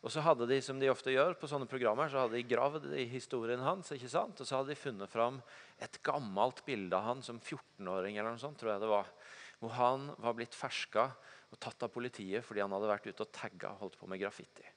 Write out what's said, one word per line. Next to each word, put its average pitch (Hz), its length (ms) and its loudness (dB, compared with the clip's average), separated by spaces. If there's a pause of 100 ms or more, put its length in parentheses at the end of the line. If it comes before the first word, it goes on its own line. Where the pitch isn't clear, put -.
Og 120 120 -6
så 156 120 0
hadde 123 240 6
de, 135 160 6
som 135 160 -4
de 135 80 6
ofte 131 240 2
gjør 151 240 6
på 151 140 -8
sånne 135 180 -2
programmer, 127 400 2
så 135 140 2
hadde 117 160 2
de 123 100 -4
gravd 143 480 2
i 127 160 0
historien 123 480 -2
hans, 170 320 -2
ikke 127 160 -10
sant? 185 320 -2
Og 123 80 -8
så 135 80 0
hadde 135 160 -2
de 139 60 -8
funnet 101 320 -6
fram 120 260 2 (400)
et - 280 -12
gammelt 123 600 0
bilde 95 320 0
av 110 140 0
han 131 140 -4
som 117 180 -10
fjortenåring 98 760 -4
eller 113 160 -2
noe 117 80 -10
sånt, 143 160 -10
tror 110 160 0
jeg 101 140 0
det 107 60 6
var. 101 180 4 (500)
Hvor 113 160 -6
han 135 400 4
var 113 200 0
blitt 117 200 -8
fersket - 720 0 (240)
og - 80 -18
tatt 120 240 -6
av 110 80 -6
politiet 117 500 -4
fordi 104 220 0
han 98 80 -2
hadde 104 160 2
vært 101 160 0
ute 104 160 -8
og - 140 -6
tagget 95 340 -8
og 101 160 -8
holdt - 160 -12
på 95 80 -12
med 95 100 -4
graffiti. - 460 -6 (120)